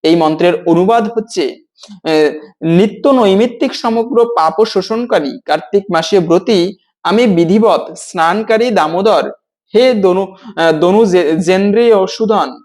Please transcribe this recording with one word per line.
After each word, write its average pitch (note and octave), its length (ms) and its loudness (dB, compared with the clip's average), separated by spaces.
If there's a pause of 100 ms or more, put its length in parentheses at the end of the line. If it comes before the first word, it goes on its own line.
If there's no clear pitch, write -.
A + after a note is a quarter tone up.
এই D#3+ 140 2
মন্ত্রের D#3+ 360 0 (140)
অনুবাদ G3 500 2
হচ্ছে, E3+ 400 -6 (340)
আহ, D#3 480 -2 (240)
নিত্য F#3 460 0
নৈমিত্তিক A#3+ 680 0
সমগ্র A#3 500 -2
পাপ E3+ 400 0
শোষণকারী G3+ 800 -4
কার্তিক E3 480 -2
মাসে E3+ 280 0
ব্রতী F3 520 0 (300)
আমি G#3+ 240 0
বিধিবত F#3+ 720 2
স্নানকারী A3 760 -2
দামোদর, F3 600 0 (440)
হে B3 200 4
দনু-, F#3+ 680 -2
আহ, E3 120 2
দনু F3+ 320 2
জে-, F3 320 2
জেন্দ্রিয় G3 680 2
সুদন F#3+ 580 -4